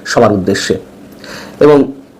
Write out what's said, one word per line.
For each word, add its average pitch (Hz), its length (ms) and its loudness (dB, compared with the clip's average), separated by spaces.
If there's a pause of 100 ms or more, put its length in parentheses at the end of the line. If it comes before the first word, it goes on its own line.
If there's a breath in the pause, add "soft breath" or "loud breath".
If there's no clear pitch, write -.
সবার 113 280 0
উদ্দেশ্যে। 98 440 -4 (800 loud breath)
এবং 147 320 4 (280)